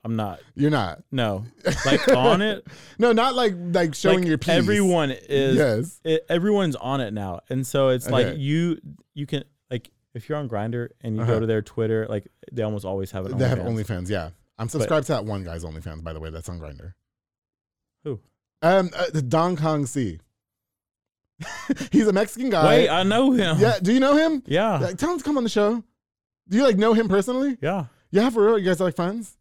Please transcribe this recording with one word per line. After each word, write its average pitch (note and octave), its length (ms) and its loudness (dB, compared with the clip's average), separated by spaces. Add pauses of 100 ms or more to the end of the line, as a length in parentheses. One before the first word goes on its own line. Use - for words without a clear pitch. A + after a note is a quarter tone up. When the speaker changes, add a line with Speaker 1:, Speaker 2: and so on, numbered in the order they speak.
Speaker 1:
I'm A2+ 120 -4
not. G2+ 240 -6 (140)
Speaker 2:
You're D3 160 0
not? G2+ 400 -2
Speaker 1:
No. A2 340 -2 (200)
Speaker 2:
<laughs> E3+ 200 -2
Speaker 1:
Like, - 240 2
on A3 340 4
it? G#3 240 -4 (320)
Speaker 2:
No, A#3+ 140 4
not B3 220 2
like, A#3 240 2
like, F3 360 0
showing F#3+ 260 2
Speaker 1:
Like, F3 80 -2
Speaker 2:
your D#3 100 2
piece. - 120 -4
Speaker 1:
everyone F3+ 600 2
is, C3+ 460 0
Speaker 2:
Yes. C3+ 480 0
Speaker 1:
it, D#3+ 240 0
everyone's F3 480 2
on C3+ 240 -4
it G#2+ 120 -4
now. F#2+ 360 -6
And C3 180 -4
so C3+ 220 2
it's B2+ 200 0
like, B2+ 180 2
Speaker 2:
Okay. E2 120 -6
Speaker 1:
you, D#3+ 400 -2 (360)
you C#3+ 120 -8
can, C#3 180 -6 (260)
like, B2 200 -8 (240)
if A#2 140 -14
you're D3+ 100 -4
on C#3 100 -8
Grindr A#2 400 -6 (120)
and A2 160 -6
you A2+ 60 -2
Speaker 2:
Uh-huh. A#2 120 0
Speaker 1:
go A2 60 0
to A2+ 60 -2
their A2 160 0
Twitter, A2 460 -4
like, G#2 200 -8 (240)
they A#2+ 100 -6
almost G#2+ 220 -6
always F#2+ 280 -6
have F#2+ 140 -8
an C3 120 -6
Speaker 2:
They B2+ 100 2
have B2 100 0
Speaker 1:
OnlyFans. G2 480 -6
Speaker 2:
OnlyFans, G2 40 -8
yeah. F2 160 -4 (320)
I'm A2+ 80 -6
Speaker 1:
But - 60 -8
Speaker 2:
subscribed D3 340 -2
to D#3+ 80 -4
that G#2+ 100 -4
one G2+ 200 -6
guy's E2 200 -10
OnlyFans, D#2+ 400 -12
by E2 80 -10
the D#2+ 80 -12
way, D#2+ 100 -10
that's D#2+ 180 -14
on F2 120 -12
Grindr. D2+ 340 -16 (1120)
Speaker 1:
Who? C3 160 -10 (420)
Speaker 2:
Um, F3+ 340 4
uh, F3 160 -2
the D#3 100 -2
Don E3 340 0
Kong D3+ 300 0
C. G#2+ 320 -4 (1200)
<laughs> - 540 -8
He's A3 140 6
a G#3 60 4
Mexican A3+ 380 0
guy. D#3+ 160 4
Speaker 1:
Wait, - 220 6
I E3+ 140 2
know A#3+ 300 4
him. F3+ 260 2
Speaker 2:
Yeah, G#3+ 240 4
do F#3+ 100 2
you C4 80 4
know C#4+ 160 4
him? D#4 300 2
Speaker 1:
Yeah. F#3 320 0
Speaker 2:
Like, F3+ 180 -4
tell E4 160 -2
him F4 60 -2
to C4 60 -10
come D4 120 -2
on B3+ 80 0
the A3 60 -2
show. G#3+ 320 0 (680)
Do F#3+ 80 0
you, C4 80 4
like, A3+ 140 4
know A3 160 4
him A3+ 140 2
personally? B3 520 0
Speaker 1:
Yeah. D#3+ 260 -2 (240)
Speaker 2:
Yeah, A3+ 200 4
for A3 160 2
real? A3+ 120 4
You F#3+ 60 -2
guys F3+ 160 2
are, F#3 40 2
like, F3 120 0
friends? G3 440 -6